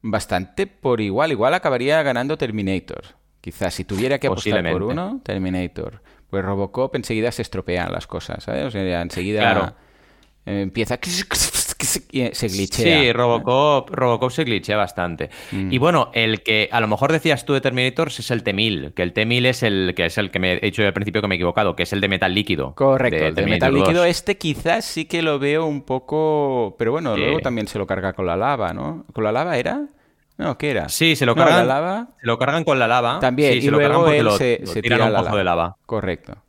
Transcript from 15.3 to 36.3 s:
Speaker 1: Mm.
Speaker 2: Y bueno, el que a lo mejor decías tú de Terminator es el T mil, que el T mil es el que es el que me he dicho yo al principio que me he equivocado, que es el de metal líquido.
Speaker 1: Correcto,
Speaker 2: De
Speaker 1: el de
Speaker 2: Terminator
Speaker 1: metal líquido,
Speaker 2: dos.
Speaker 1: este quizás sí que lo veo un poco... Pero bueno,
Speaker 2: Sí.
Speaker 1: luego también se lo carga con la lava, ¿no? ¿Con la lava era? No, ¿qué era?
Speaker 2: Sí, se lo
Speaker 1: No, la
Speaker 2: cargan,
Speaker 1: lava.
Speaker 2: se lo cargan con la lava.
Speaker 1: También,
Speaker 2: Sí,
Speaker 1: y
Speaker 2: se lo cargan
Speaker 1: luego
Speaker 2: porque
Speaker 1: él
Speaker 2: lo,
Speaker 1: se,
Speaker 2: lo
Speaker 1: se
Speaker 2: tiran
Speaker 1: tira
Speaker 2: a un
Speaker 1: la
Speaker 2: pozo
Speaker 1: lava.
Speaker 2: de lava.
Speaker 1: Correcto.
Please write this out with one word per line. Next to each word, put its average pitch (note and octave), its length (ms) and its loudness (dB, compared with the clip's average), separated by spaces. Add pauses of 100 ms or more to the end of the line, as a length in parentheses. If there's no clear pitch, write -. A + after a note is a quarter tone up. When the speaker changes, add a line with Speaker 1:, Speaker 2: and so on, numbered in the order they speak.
Speaker 1:
Mm. F#2+ 200 -4
Speaker 2:
Y B2+ 60 0
bueno, D3 360 2
el A2+ 300 0
que G#2+ 280 2
a A#2 100 2
lo A2 60 2
mejor C3 240 2
decías D#3 340 0
tú C#3+ 80 0
de C3+ 80 2
Terminator B2+ 480 0
es - 220 -10
el A#2 120 -2
T G#2 100 -2
mil, F#2+ 400 0
que F#2 80 -4
el F2+ 120 -2
T G#2+ 120 0
mil B2 200 2
es B2+ 180 2
el F#2+ 320 2
que F2 100 0
es E2+ 120 -2
el G2+ 120 -2
que F#2 100 -4
me F#2 140 2
he F2 60 -2
dicho G#2+ 220 -2
yo G2+ 80 4
al F#2 40 -2
principio G2+ 280 -2
que G#2 60 -2
me F#2+ 80 0
he - 20 -6
equivocado, F2 380 0
que F2+ 80 -2
es F#2 100 -4
el G2+ 80 0
de G2 80 0
metal F#2 240 0
líquido. D2+ 420 -2
Speaker 1:
Correcto, C3 460 2
Speaker 2:
De D#2 80 2
Speaker 1:
el D#2+ 60 -4
de - 60 0
Speaker 2:
Terminator C3 300 2
Speaker 1:
metal - 20 2 (120)
líquido, F3 160 4
Speaker 2:
dos. F3 80 4
Speaker 1:
este F#3+ 280 -2
quizás E3+ 480 -2
sí D#3+ 200 -6
que E3+ 160 -2
lo D3+ 180 0
veo D3 260 0
un C#3+ 180 -4
poco... C#3 960 0
Pero A#2 140 0
bueno, C#3 240 -2
Speaker 2:
Sí. D2+ 60 0
Speaker 1:
luego D2 180 0
también A#2 280 -2
se - 120 -8
lo G2 80 -4
carga F#2+ 260 -2
con F#2+ 120 -4
la E2+ 100 0
lava, G#2+ 380 -2
¿no? D3+ 400 -8
¿Con A2+ 100 -4
la G#2+ 80 0
lava D3+ 260 -2
era? C#4+ 300 -4 (500)
No, D3+ 200 -4
¿qué D3 140 -2
era? F2+ 180 -2
Speaker 2:
Sí, D#3+ 260 2
se C3 100 0
lo A#2 100 4
Speaker 1:
No, - 80 4
la C#3 60 6
Speaker 2:
cargan, E3 180 6
Speaker 1:
lava. F3+ 400 -2 (120)
Speaker 2:
se A#2+ 80 -6
lo A#2 100 0
cargan C#3+ 260 0
con C#3+ 160 2
la A#2 80 4
lava. A#2+ 320 2
Speaker 1:
También, C3 340 4
Speaker 2:
Sí, B2+ 60 4
Speaker 1:
y - 40 0
Speaker 2:
se C#3+ 80 4
lo D3 60 4
cargan C#3+ 160 4
Speaker 1:
luego E3 120 4
Speaker 2:
porque D3+ 140 6
Speaker 1:
él A#2+ 60 2
Speaker 2:
lo, G#2 120 4
Speaker 1:
se, A#2+ 240 2
Speaker 2:
lo - 60 -10
Speaker 1:
se F#2 140 -2
Speaker 2:
tiran A#2 160 4
Speaker 1:
tira A2+ 80 4
Speaker 2:
a - 20 4
un G#2+ 60 2
Speaker 1:
la G2 60 4
Speaker 2:
pozo F2+ 100 0
Speaker 1:
lava. G#2 80 0
Speaker 2:
de G2 60 2
lava. F2 420 0
Speaker 1:
Correcto. F#2+ 520 -6 (120)